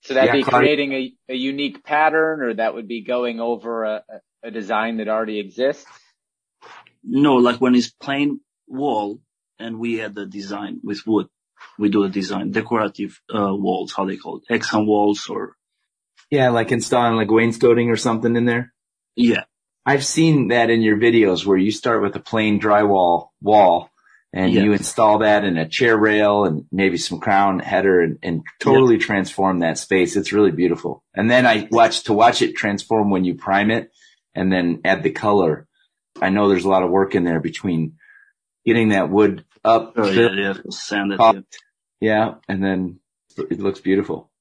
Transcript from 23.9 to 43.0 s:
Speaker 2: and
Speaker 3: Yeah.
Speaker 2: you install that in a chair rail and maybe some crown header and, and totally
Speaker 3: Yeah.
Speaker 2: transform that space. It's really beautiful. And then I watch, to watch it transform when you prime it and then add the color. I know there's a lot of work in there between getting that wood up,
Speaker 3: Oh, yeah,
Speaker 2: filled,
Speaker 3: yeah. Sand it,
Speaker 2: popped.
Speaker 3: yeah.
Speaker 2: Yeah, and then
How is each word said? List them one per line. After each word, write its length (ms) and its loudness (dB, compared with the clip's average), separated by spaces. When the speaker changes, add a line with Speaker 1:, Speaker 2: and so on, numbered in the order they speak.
Speaker 2:
and 200 0
Speaker 3:
Yeah. 100 4
Speaker 2:
you 100 4
install 460 2
that 240 2
in 140 -2
a 100 -4
chair 300 2
rail 480 2
and 260 -4
maybe 260 0
some 220 -8
crown 400 0
header 420 2
and, 220 -2
and 200 -4
totally 360 4
Speaker 3:
Yeah. 60 -2
Speaker 2:
transform 580 -2
that 180 -2
space. 380 0
It's 180 -4
really 180 4
beautiful. 520 -4
And 140 0
then 180 4
I 240 0
watch, 320 2
to 100 0
watch 280 4
it 140 -2
transform 540 -2
when 160 0
you 100 -2
prime 360 0
it 200 -4
and 160 0
then 320 0
add 200 0
the 80 0
color. 560 -2
I 80 0
know 200 2
there's 160 2
a 40 0
lot 140 4
of 80 0
work 240 0
in 80 2
there 160 0
between 580 -6
getting 240 2
that 200 0
wood 360 2
up, 340 2
Speaker 3:
Oh, 100 0
yeah, 60 0
Speaker 2:
filled, 240 2
Speaker 3:
yeah. 160 -2
Sand 440 -6
it, 40 -6
Speaker 2:
popped. 200 4
Speaker 3:
yeah. 40 -16
Speaker 2:
Yeah, 300 0
and 160 -4
then 360 -4